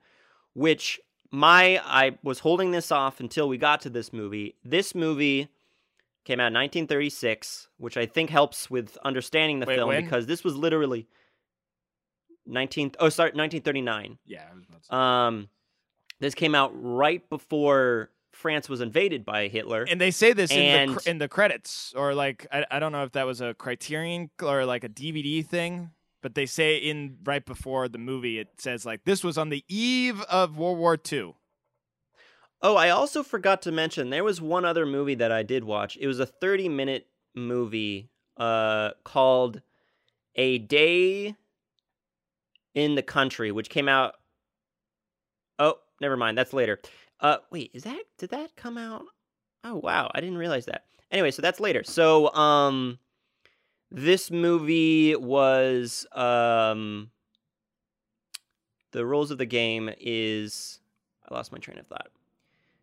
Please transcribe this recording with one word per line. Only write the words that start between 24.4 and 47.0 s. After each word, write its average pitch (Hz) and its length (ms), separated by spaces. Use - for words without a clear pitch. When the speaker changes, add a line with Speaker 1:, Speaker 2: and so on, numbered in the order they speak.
Speaker 2:
or, 135 140
like, 123 180
a 117 40
D 131 240
V 151 100
D 151 200
thing, 170 480
but 131 160
they 139 100
say 156 300
in, 147 480
right 139 200
before 131 440
the 117 100
movie, 120 400
it - 220
says, 120 260
like, 110 180
"This 185 200
was 165 120
on 156 120
the 143 180
eve 240 560
of 180 340
World 170 220
War 165 180
Two." 113 380
Speaker 1:
Oh, 202 120
I 175 140
also 277 340
forgot 190 380
to 175 100
mention, 160 380
there 151 120
was 202 180
one 170 240
other 165 220
movie 139 300
that 113 160
I 110 100
did 117 220
watch. 104 320
It 139 100
was 131 140
a 131 60
thirty-minute 151 840
movie, 113 760
uh, 110 560
called 127 600
A 127 220
Day 180 760
in 147 200
the 135 80
Country, 127 480
which 104 180
came 139 200
out, 135 260
oh, 151 220
never 135 160
mind, 113 220
that's 127 140
later. 117 280